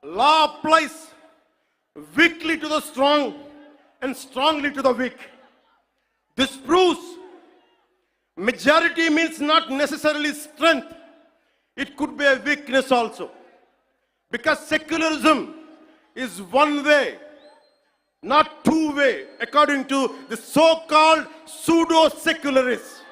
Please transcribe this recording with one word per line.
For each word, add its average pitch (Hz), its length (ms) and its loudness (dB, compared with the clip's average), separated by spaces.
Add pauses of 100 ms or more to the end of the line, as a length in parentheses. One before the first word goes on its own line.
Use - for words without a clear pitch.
Law 277 420 2
applies 302 600 0 (1080)
weakly 320 440 0
to 302 80 -8
the 302 120 -2
strong 277 540 0 (680)
and 262 140 -6
strongly 285 560 -2
to 262 120 -10
the 262 100 4
weak. 240 240 -6 (1200)
This 262 200 -2
proves 349 440 2 (1400)
majority 302 720 0
means 311 320 -2
not 311 300 0
necessarily 294 640 -2
strength. 294 600 -4 (840)
It 277 220 -10
could 285 180 -6
be 285 100 -2
a 269 200 4
weakness 269 460 -2
also. 226 400 -2 (1000)
Because 294 300 -2
secularism 311 960 -2 (580)
is 220 260 -10
one 277 460 0
way, 269 320 2 (1040)
not 294 420 0
two 302 320 0
way, 240 300 0 (140)
according 285 460 0
to 269 300 -2 (140)
the 220 80 -8
so-called 311 880 2 (200)
pseudo-secularists. 320 1500 0 (140)